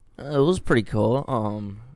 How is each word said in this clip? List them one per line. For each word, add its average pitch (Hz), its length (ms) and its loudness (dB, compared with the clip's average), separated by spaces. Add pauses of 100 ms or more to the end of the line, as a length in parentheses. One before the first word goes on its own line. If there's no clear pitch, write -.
(180)
Uh, 143 220 -2
it 139 40 6
was 180 160 2
pretty 120 220 2
cool. 110 460 0
Um, 107 520 -4 (160)